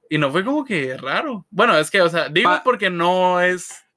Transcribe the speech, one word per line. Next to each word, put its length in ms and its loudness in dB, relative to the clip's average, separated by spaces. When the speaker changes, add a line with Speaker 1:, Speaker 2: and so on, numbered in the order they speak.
Speaker 1:
Y 80 0
no 120 0
fue 140 -2
como 200 -2
que 320 -4
raro. 540 -6
Bueno, 280 2
es 120 0
que, 120 2
o 60 4
sea, 200 -2
digo 220 2
Speaker 2:
Pa- 120 0
Speaker 1:
porque 280 0
no 500 2
es, 300 0